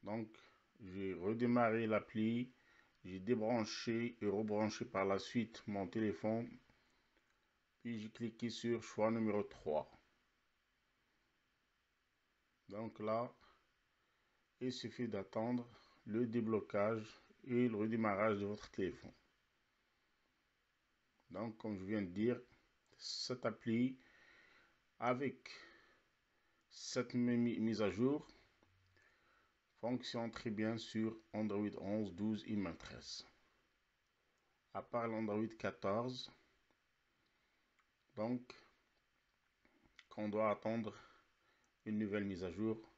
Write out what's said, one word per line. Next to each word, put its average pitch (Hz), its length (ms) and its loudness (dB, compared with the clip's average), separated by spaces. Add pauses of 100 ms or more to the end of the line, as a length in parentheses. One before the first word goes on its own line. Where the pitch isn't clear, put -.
Donc, 107 260 -4 (540)
j'ai 95 320 -4
redémarré 113 720 4
l'appli, 110 640 2 (540)
j'ai 92 140 -8
débranché 117 1000 0
et 104 60 0
rebranché 104 580 2
par 98 220 2
la 98 120 4
suite - 480 -4
mon 101 200 -2
téléphone, 110 600 0 (1300)
puis 117 180 -4
j'ai 107 120 -8
cliqué 117 400 -4
sur 117 320 0
choix 110 280 2
numéro 110 340 2
trois. - 460 -2 (2750)
Donc 107 300 -8
là, 110 360 0 (1300)
il 127 140 -2
suffit 120 340 -4
d'attendre 113 580 -2 (380)
le 113 220 0
déblocage 110 960 0 (220)
et 123 220 4
le 113 120 2
redémarrage 110 600 4
de 101 40 0
votre 104 280 -6
téléphone. - 420 -2 (2250)
Donc, 110 260 -6
comme 107 220 -4
je 95 60 -6
viens 104 180 0
de 92 60 -4
dire, 110 300 2 (600)
cette - 480 -6
appli, 117 520 2 (1000)
avec 123 500 -2 (1200)
cette - 460 -4
mi-, 120 440 4
mise 110 220 2
à 104 80 4
jour, 127 400 2 (1500)
fonctionne 120 500 -2
très - 180 -6
bien 110 300 0
sur 110 360 -2 (200)
Android 104 420 0
onze, 98 380 -2
douze 104 320 0
et 107 100 -2
même 85 220 -2
treize. - 500 -12 (1400)
À 98 80 -4
part 117 280 0
l'Android 110 380 0 (120)
quatorze, 113 760 -2 (1800)
donc, 123 380 -2 (1500)
qu'on 107 220 -4
doit 107 180 4
attendre 107 480 0 (880)
une 107 140 -2
nouvelle 104 260 2
mise 95 200 -2
à 90 60 -2
jour 107 300 0 (180)